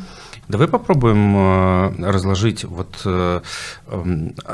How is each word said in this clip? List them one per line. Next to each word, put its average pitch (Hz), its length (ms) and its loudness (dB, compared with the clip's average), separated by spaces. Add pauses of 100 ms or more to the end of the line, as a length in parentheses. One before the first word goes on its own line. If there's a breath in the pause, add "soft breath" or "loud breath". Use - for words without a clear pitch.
(480 loud breath)
Давай 104 200 2
попробуем, 110 680 4
э, 92 760 2
разложить 98 540 0
вот, - 400 -10
э, 90 360 0 (480 loud breath)
эм, 87 460 -4 (200)